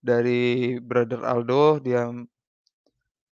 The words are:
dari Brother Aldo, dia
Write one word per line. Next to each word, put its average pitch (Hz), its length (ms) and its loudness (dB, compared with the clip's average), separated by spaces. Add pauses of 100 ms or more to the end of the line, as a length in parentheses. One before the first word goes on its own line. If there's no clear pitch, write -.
dari 123 800 0
Brother 120 480 -2
Aldo, 135 540 2
dia 123 260 0 (1300)